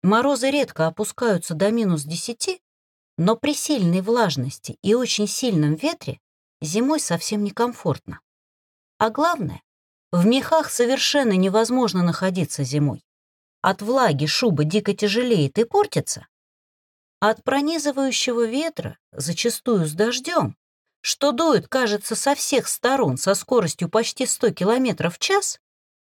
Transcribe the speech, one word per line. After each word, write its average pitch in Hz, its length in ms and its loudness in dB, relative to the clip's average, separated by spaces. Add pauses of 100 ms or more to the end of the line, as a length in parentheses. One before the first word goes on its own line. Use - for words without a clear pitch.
Морозы 247 480 4
редко 254 360 0
опускаются 175 640 -2
до 185 180 2
минус 190 320 0
десяти, 233 580 -6 (560)
но 196 180 2
при 285 180 -2
сильной 190 480 0
влажности 185 800 -2
и 196 120 2
очень 226 340 0
сильном 160 480 0
ветре 277 440 -6 (420)
зимой 240 400 0
совсем 208 420 -4
некомфортно. 202 800 -4 (760)
А 220 100 2
главное, 277 520 -2 (520)
в 175 120 4
мехах 269 440 2
совершенно 247 640 2
невозможно 196 720 2
находиться 175 600 -2
зимой. 143 400 -2 (580)
От 185 200 -2
влаги 208 460 2
шуба 151 360 0
дико 202 300 0
тяжелеет 208 640 0
и 226 80 2
портится, - 640 -2 (960)
а 208 60 4
от 220 160 -2
пронизывающего 269 1000 0
ветра, 277 520 -4 (160)
зачастую 185 720 -2
с 151 80 -6
дождем, 240 640 -2 (420)
что - 320 0
дует, 277 380 2
кажется, 214 480 -2
со 285 180 2
всех - 320 0
сторон 240 480 0
со 190 180 0
скоростью 196 540 0
почти 226 380 0
сто - 240 0
километров 214 680 0
в - 40 -20
час, - 420 0 (560)